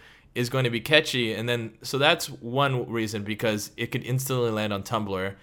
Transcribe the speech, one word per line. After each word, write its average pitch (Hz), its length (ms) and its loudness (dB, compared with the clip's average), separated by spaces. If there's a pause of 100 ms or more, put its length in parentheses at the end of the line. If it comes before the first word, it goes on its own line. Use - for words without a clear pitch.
(360)
is 120 120 0
going 131 140 0
to 123 80 2
be 117 100 0
catchy. 131 540 2
And 113 140 -2
then, 117 240 -2 (100)
so - 160 -2
that's 165 280 4
one 131 600 0
reason, 110 360 -2
because 107 520 -2
it 117 120 -2
could - 160 -4
instantly 127 480 0
land 107 200 0
on 98 120 -4
Tumblr. 98 580 -2